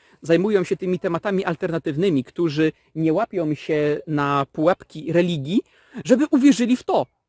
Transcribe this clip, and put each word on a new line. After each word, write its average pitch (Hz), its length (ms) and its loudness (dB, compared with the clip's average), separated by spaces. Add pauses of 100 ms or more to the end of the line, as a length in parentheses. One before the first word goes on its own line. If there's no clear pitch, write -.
(220)
zajmują 180 420 2
się 185 120 -2
tymi 185 220 -4
tematami 185 460 -2
alternatywnymi, 165 800 -2
którzy 156 480 -2 (220)
nie 160 180 0
łapią 170 420 -2
się 147 520 -2
na 143 460 0
pułapki 165 600 -2
religii, 175 500 0 (420)
żeby 254 260 2
uwierzyli 247 460 4
w - 60 -6
to. 196 240 0 (220)